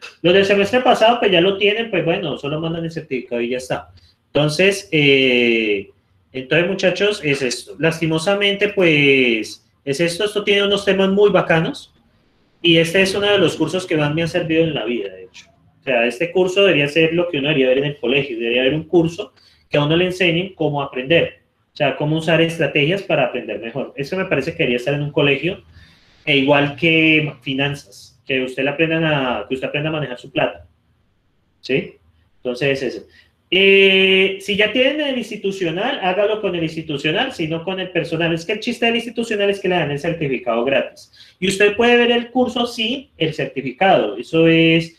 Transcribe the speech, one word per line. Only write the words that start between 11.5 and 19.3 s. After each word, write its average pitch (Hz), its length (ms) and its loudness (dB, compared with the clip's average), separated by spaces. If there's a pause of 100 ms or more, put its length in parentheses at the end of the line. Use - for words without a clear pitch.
y 165 160 6
este 165 240 2
es 190 140 0
uno 202 160 0
de 202 80 4
los 160 160 2
cursos 165 320 -4
que 165 100 0
más 147 160 0
me 160 80 -2
han 170 60 -2
servido 165 360 0
en 156 120 0
la 110 100 -4
vida, 107 240 -4
de 92 140 -16
hecho. - 220 -20 (340)
O - 40 -20
sea, 120 220 2
este 165 260 -4
curso 185 300 2
debería 156 280 4
ser 160 240 2
lo 170 160 0
que 147 100 -4
uno 135 80 -2
debería 135 220 2
ver 127 100 2
en 143 60 0
el 143 120 -6
colegio. 131 400 -2
Debería 117 240 -2
haber 135 140 2
un 160 80 -4
curso 165 500 0 (360)